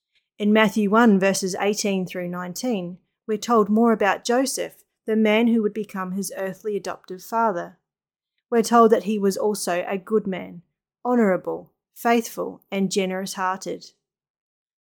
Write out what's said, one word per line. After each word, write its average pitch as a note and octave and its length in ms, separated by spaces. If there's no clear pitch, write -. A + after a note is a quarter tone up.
In G#3 160
Matthew G#3+ 380
one, A3 280
verses F#3+ 400
eighteen G3 460
through F3+ 240
nineteen, F3+ 680
we're G#3+ 120
told A3 300
more A3+ 220
about G#3+ 320
Joseph, A#3+ 600
the A3 80
man A3 320
who A3+ 160
would G#3 100
become G3 380
his F#3+ 260
earthly F#3+ 400
adoptive F#3 460
father. F#3+ 560
We're A#3 100
told A3+ 300
that G#3+ 140
he G#3+ 120
was G3 180
also G3+ 520
a G3+ 100
good G#3 300
man, F#3 340
honourable, F3+ 680
faithful, A3+ 680
and G3 200
generous-hearted. F#3 920